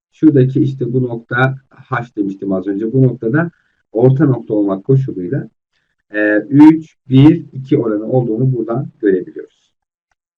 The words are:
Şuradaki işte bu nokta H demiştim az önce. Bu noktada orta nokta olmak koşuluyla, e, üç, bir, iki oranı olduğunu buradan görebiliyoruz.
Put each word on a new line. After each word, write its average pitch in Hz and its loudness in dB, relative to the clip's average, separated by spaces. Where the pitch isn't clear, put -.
Şuradaki 135 2
işte 127 -4
bu 127 0
nokta 123 -2
H - -10
demiştim 98 -6
az 95 -4
önce. 104 -6
Bu 135 2
noktada 131 -2
orta 131 2
nokta 120 -2
olmak 98 -2
koşuluyla, 131 -4
e, 107 0
üç, 156 4
bir, 147 4
iki 135 -2
oranı 110 -4
olduğunu 123 -2
buradan 120 -6
görebiliyoruz. 87 -4